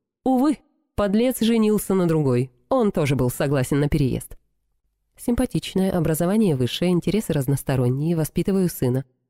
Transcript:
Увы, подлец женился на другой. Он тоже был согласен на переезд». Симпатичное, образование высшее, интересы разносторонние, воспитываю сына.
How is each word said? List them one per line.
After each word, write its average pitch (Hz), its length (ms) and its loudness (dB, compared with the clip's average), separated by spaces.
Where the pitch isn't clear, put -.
Увы, 262 320 2
подлец 220 480 0
женился 214 500 2
на 180 160 2
другой. 135 420 0
Он 247 200 2
тоже 143 240 0
был 127 160 0
согласен 139 480 0
на 147 100 2
переезд». 127 480 -2
Симпатичное, 190 760 -2
образование 175 640 0
высшее, 127 340 -2
интересы 175 420 0
разносторонние, 139 840 -2
воспитываю 175 520 0
сына. 131 360 -2